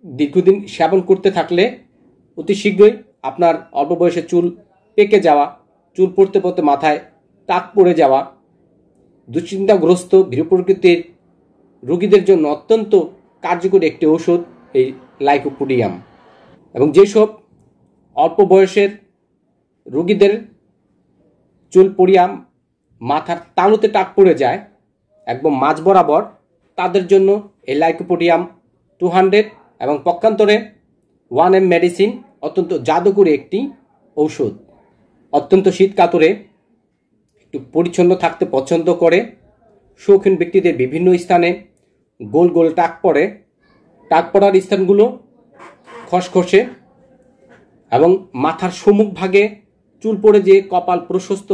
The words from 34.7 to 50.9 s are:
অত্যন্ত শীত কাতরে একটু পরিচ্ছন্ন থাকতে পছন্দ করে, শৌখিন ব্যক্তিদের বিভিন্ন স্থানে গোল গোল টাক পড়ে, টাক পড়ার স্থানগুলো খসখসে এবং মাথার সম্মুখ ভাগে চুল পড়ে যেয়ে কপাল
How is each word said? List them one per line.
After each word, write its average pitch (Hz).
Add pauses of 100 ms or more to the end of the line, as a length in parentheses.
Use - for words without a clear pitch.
অত্যন্ত 196 (120)
শীত 196
কাতরে 170 (1120)
একটু - (140)
পরিচ্ছন্ন 175
থাকতে 175
পছন্দ 160
করে, 170 (840)
শৌখিন 196
ব্যক্তিদের 170
বিভিন্ন 156 (100)
স্থানে 175 (720)
গোল 143
গোল 170 (120)
টাক 165 (100)
পড়ে, 156 (880)
টাক 170
পড়ার 202
স্থানগুলো 202 (1000)
খসখসে 180 (1300)
এবং 147 (260)
মাথার 160
সম্মুখ 202
ভাগে 190 (600)
চুল 220
পড়ে 208
যেয়ে 190
কপাল 180